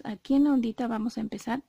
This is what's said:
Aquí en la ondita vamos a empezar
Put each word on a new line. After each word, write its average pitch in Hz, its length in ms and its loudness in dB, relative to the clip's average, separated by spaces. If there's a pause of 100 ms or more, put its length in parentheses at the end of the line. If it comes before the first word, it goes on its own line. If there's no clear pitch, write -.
Aquí 214 280 -4
en 277 100 6
la 294 100 4
ondita 233 340 0
vamos 226 300 -4
a - 20 -4
empezar 226 480 -6